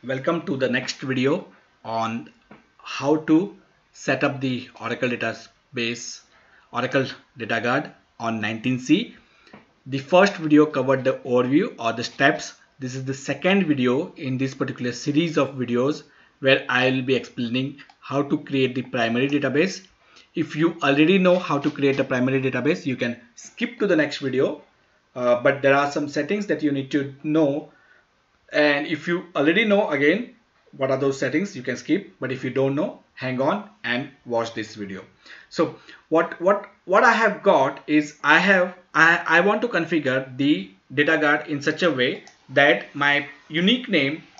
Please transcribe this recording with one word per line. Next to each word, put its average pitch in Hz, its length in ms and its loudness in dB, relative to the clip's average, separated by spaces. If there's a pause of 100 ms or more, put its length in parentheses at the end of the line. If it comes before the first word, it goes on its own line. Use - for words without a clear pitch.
Welcome 156 380 -4
to 139 100 -4
the 127 140 -2
next 127 320 -4
video 135 460 -2 (360)
on 113 460 -4 (480)
how 147 400 -2 (120)
to 175 280 2 (340)
set 135 320 -4
up 131 160 -2
the 127 300 -6 (100)
Oracle 117 300 -4
database, 117 1120 -8 (500)
Oracle 127 360 0 (300)
Data 113 220 -4
Guard 123 320 -2 (260)
on 113 220 -4
nineteen 113 400 -4
C. 185 380 0 (680)
The 131 120 -8
first 190 400 4
video 151 280 6
covered 131 380 0
the 131 120 2 (100)
overview 127 520 2
or 113 140 -2
the 117 140 -6
steps. - 480 0 (260)
This 127 160 -8
is 131 80 -8
the 131 100 -6
second 185 540 0
video 135 480 0
in 131 220 -6
this 131 180 -4
particular 123 380 -6
series 147 440 0
of 139 180 0
videos 127 480 -2 (360)
where 135 300 2
I 127 200 2
will 131 120 0
be 127 140 0
explaining 127 640 -4 (200)
how 135 220 -4
to 143 160 -2
create 131 380 0
the 127 80 -4
primary 120 440 0
database. 143 580 0 (500)
If 156 200 -4
you 170 260 0
already 151 360 4
know 180 200 4
how 160 200 -2
to 147 120 0
create 139 300 0
a 131 60 0
primary 131 360 0
database, 131 440 -2
you 131 100 -2
can 120 240 -6 (160)
skip - 440 -10
to 208 80 0
the 175 100 4
next 147 220 -2
video. 139 420 -2 (520)
Uh, 123 280 2
but 135 200 0
there 139 140 4
are 143 160 0
some 147 160 -4
settings 190 400 -4
that 156 160 -2
you 143 80 2
need 135 200 -6
to 135 220 -2 (100)
know. 151 500 0 (800)
And 147 340 2
if 156 220 -6
you 175 160 -2 (100)
already 170 300 2
know, 202 240 2
again, 151 440 0 (440)
what 135 120 -2
are 135 60 2
those 135 240 -2
settings, 151 340 -4
you 123 100 -12
can 123 120 -6
skip. 175 460 -4
But 131 100 -6
if 131 140 -8
you 127 40 -2
don't 135 260 0
know, 185 280 -6 (100)
hang 127 280 -6
on 190 280 -2 (140)
and 123 260 -4 (160)
watch 117 280 -4
this 107 220 -10
video. 95 280 -12 (460)
So - 260 -2 (320)
what, 165 340 0
what, 202 240 2 (200)
what 202 180 4
I 233 80 6
have 208 320 0
got 151 440 2
is 151 360 0
I 147 160 6
have, 185 340 2 (200)
I, 165 340 4
I 165 140 6
want 208 220 2
to 240 40 -2
configure 135 720 -2
the 143 340 0 (220)
data 147 240 2
guard 151 320 0
in 143 120 -6
such 156 220 -2
a 170 80 4
way 131 320 -2 (280)
that 143 440 2
my 143 320 0 (220)
unique 185 400 0
name 151 340 -2 (160)